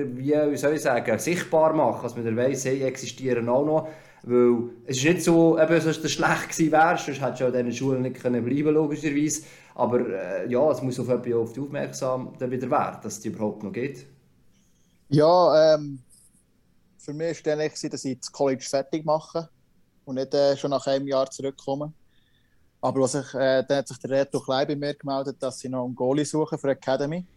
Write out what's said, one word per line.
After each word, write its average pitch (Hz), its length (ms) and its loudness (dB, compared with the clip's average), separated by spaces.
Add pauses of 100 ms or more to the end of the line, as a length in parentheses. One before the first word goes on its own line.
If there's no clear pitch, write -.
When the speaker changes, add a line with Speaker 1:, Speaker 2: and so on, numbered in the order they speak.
(160)
Speaker 1:
wie, 147 360 2
wie 135 40 -2
soll 143 180 2
ich 170 80 -4
sagen, 117 360 0
sichtbar 160 540 2
machen, 120 300 0
dass 117 120 -8
man 120 120 -6
dann 113 100 0
weiss, 135 300 0
hey, 135 160 0
existieren 123 640 -2
auch 135 160 2
noch. 156 240 0 (360)
Weil 120 460 4 (140)
es 127 140 -4
ist 131 60 -2
nicht 175 200 4
so, 165 340 6
eben, 156 260 4
dass 156 180 0
du 143 60 -4
schlecht 156 420 0
gewesen 156 200 0
wärst, 165 360 4
sonst 135 140 -6
hättest 127 200 -4
du 131 40 2
ja 123 60 2
an 123 160 0
diesen 120 60 -2
Schulen 131 300 -2
nicht 127 180 -6
können 123 240 0
bleiben, 147 300 2
logischerweise. 151 680 0 (320)
Aber, 120 260 2
äh, 95 500 -4
ja, 135 200 2
es 135 120 -2
muss 131 180 -4
auf 113 80 -4
jemanden, 120 260 0
auf 113 200 -2
die 131 60 -10
aufmerksam 139 760 -6
dann 127 120 -6
wieder 127 200 -4
werden, 101 320 0
dass 107 120 -10
es - 60 -14
die 110 80 -8
überhaupt 107 340 -6
noch 95 100 -8
gibt. 135 340 -8 (1040)
Speaker 2:
Ja, 156 640 6
ähm, 147 240 -4 (1000)
für - 140 -12
mich 160 320 -4
war 151 80 2
dann 151 80 0
eigentlich, 151 300 -4
dass 135 140 -8
ich 131 160 -6
das - 100 -14
College 135 380 0
fertig 156 360 -2
mache. 156 440 -2 (560)
und 131 120 -8
nicht, 135 180 -2
äh, 143 220 4
schon 143 140 -4
nach 135 160 -2
einem 139 200 0
Jahr 135 240 0
zurückkommen. 139 640 -8 (840)
Aber 127 220 0
was 127 120 2
ich, 135 200 -6
äh, 131 340 2
dann 139 100 0
hat 135 100 -6
sich 127 100 -14
der 117 120 -10
Reto 135 300 0
Klein 135 260 -2
bei - 100 -4
mir 143 180 -6
gemeldet, 139 460 -6
dass 127 200 -8
sie 127 80 -12
noch 127 160 -4
einen 127 100 -8
Goalie 135 300 0
suchen 156 340 -4
für 139 120 -2
Academy. 143 540 -2 (120)